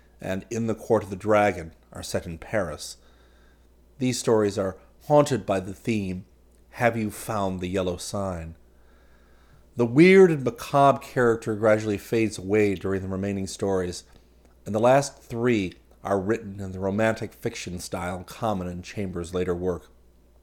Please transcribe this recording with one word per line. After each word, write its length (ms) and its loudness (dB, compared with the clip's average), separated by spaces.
and 280 -6
In 180 -4
the 80 -2
Court 280 0
of 60 -14
the 80 -8
Dragon, 560 2
are 100 -14
set 240 -6
in 120 -10
Paris. 580 -6
These 180 -2
stories 400 2
are 200 -4
haunted 380 4
by 140 0
the 140 -10
theme, 500 -4
"Have 260 0
you 120 -4
found 520 -6
the 80 -6
yellow 260 -2
sign?" 600 -8
The 80 2
weird 440 8
and 140 0
macabre 560 2
character 560 0
gradually 420 2
fades 400 -2
away 380 2
during 260 -4
the 60 -8
remaining 400 -4
stories, 560 -4
and 100 -6
the 40 0
last 440 2
three 520 0
are 160 0
written 400 -4
in 140 -10
the 80 -10
romantic 520 -2
fiction 460 -10
style 460 -8
common 420 -4
in 140 -10
Chambers' 520 -8
later 220 -2
work. 320 -4